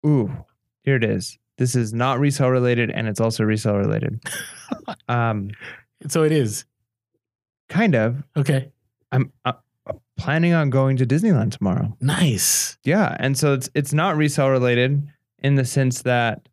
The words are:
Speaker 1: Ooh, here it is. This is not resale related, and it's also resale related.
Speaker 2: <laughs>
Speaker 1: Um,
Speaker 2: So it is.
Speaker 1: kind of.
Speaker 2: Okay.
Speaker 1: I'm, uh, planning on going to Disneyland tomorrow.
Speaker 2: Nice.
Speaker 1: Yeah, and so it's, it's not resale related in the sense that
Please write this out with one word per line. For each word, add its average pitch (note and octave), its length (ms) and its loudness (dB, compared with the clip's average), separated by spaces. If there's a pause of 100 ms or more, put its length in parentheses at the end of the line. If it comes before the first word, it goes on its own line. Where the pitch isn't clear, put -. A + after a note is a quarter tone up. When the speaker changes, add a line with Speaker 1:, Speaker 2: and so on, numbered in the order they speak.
Speaker 1:
Ooh, C3 260 2 (520)
here C#3 120 2
it A#2 80 0
is. G#2 340 -4 (200)
This B2+ 180 0
is A2+ 180 0
not B2 260 0
resale C#3 300 2
related, B2 400 2
and A#2 180 -4
it's G#2 140 -6
also A2+ 220 0
resale G#2+ 340 0
related. G#2 480 -2
Speaker 2:
<laughs> - 60 -10 (760)
Speaker 1:
Um, A2+ 440 -2 (560)
Speaker 2:
So D#3+ 160 -2
it D#3 80 2
is. B2 340 -2 (1040)
Speaker 1:
kind G3+ 260 2
of. A#2+ 280 0 (140)
Speaker 2:
Okay. C3+ 340 0 (400)
Speaker 1:
I'm, C3 200 0 (140)
uh, B2 80 -2 (640)
planning E3 360 0
on D#3 160 2
going C3+ 280 2
to B2+ 80 2
Disneyland C#3 520 2
tomorrow. G2 420 -2
Speaker 2:
Nice. C#3 840 0
Speaker 1:
Yeah, F3+ 360 2
and C3+ 180 0
so D3 160 2
it's, B2+ 220 -4
it's C#3+ 180 -2
not E3 240 2
resale D3 320 2
related B2+ 560 2 (340)
in C#3 160 2
the C3 100 2
sense B2+ 380 0
that A#2+ 500 0